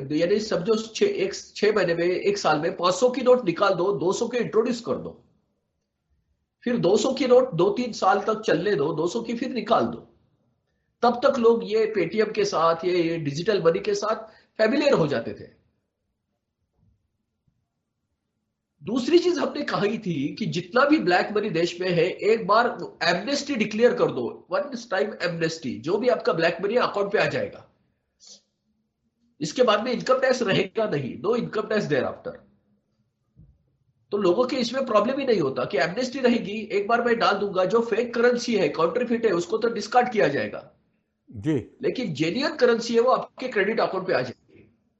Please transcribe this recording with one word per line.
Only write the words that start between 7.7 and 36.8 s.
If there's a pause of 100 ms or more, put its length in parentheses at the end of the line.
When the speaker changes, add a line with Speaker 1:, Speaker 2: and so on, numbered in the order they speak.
Speaker 1:
साल
तक
चलने
दो,
दो
सौ
की
फिर
निकाल
दो। (920)
तब
तक
लोग
ये
Paytm
के
साथ, (100)
ये,
ये
digital
money
के
साथ (420)
familiar
हो
जाते
थे। (3250)
दूसरी
चीज
हमने
कही
थी
कि
जितना
भी
black
money
देश
में
है,
एक
बार (260)
amnesty
declare
कर
दो,
वन (300)
time
amnesty।
जो
भी
आपका
black
money
अकाउंट
पे
आ
जाएगा, (1700)
इसके
बाद
में
income
tax
रहेगा
नहीं,
no
income
tax
thereafter। (1800)
तो
लोगों
के
इसमें
problem
ही
नहीं
होता
कि
amnesty
रहेगी,
एक